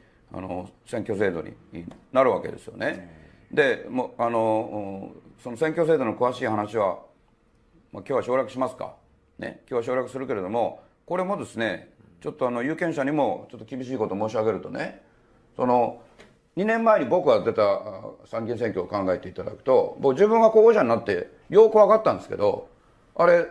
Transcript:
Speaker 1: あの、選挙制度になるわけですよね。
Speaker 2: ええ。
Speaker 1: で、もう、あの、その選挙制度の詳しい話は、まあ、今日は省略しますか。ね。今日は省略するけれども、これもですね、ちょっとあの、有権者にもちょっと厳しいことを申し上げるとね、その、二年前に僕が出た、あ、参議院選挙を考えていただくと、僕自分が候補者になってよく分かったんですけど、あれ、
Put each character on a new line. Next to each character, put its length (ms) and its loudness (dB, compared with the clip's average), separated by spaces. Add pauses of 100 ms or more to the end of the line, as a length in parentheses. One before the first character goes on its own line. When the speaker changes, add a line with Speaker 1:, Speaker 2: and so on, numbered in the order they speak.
(320)
Speaker 1:
あ 80 -12
の、 280 -10 (160)
選 160 -8
挙 180 -6
制 120 0
度 120 -6
に 120 -16 (580)
な 100 4
る 100 4
わ 100 -2
け 60 -8
で 100 -12
す 80 -20
よ 100 -18
ね。 100 -6 (120)
Speaker 2:
え 200 -20 (340)
え。 320 2
Speaker 1:
で、 40 -16
も 200 -4 (100)
う、 40 -4
あ 60 2
の、 840 -2 (300)
そ 80 -12
の 60 -12
選 140 0
挙 160 0
制 100 4
度 80 -2
の 100 -2
詳 200 0
し 80 -14
い 40 0
話 300 -2
は、 220 0 (960)
ま 80 -14
あ、 20 -14
今 0 -
日 100 -8
は 100 0
省 140 -2
略 140 -2
し 80 -12
ま 100 -2
す 80 -12
か。 180 -12 (440)
ね。 320 -12
今 100 -2
日 0 -
は 40 0
省 120 -4
略 140 -4
す 80 -12
る 80 -8
け 80 -4
れ 80 -4
ど 80 -6
も、 300 -2 (260)
こ 100 -6
れ 80 -2
も 140 -4
で 80 -10
す 100 -20
ね、 380 -6 (260)
ち 60 -16
ょ 40 -6
っ 40 -8
と 120 -2
あ 40 -2
の、 120 -4
有 140 -4
権 160 -4
者 120 -4
に 60 -2
も 400 -2
ち 40 -18
ょ 20 -16
っ 40 -18
と 40 -18
厳 200 -12
し 100 -8
い 20 -4
こ 100 -2
と 80 -6
を 40 -6
申 100 -4
し 40 -8
上 120 0
げ 80 2
る 80 -6
と 80 -12
ね、 380 -10 (500)
そ 100 -2
の、 340 0 (540)
二 100 -2
年 200 0
前 160 4
に 60 -2
僕 220 0
が 140 4
出 100 0
た、 100 0
あ、 400 -2 (240)
参 180 -8
議 80 -6
院 60 -6
選 120 -2
挙 120 -4
を 40 -8
考 260 -2
え 60 0
て 100 -14
い 40 -14
た 100 -10
だ 80 -10
く 140 -16
と、 340 2
僕 160 2
自 140 4
分 120 4
が 100 8
候 120 8
補 100 10
者 100 4
に 60 2
な 100 2
っ 60 -8
て 260 -2 (180)
よ 200 8
く 100 4
分 100 10
か 80 6
っ 60 -2
た 100 4
ん 60 -6
で 40 -14
す 60 -18
け 80 -6
ど、 320 0 (480)
あ 100 4
れ、 240 6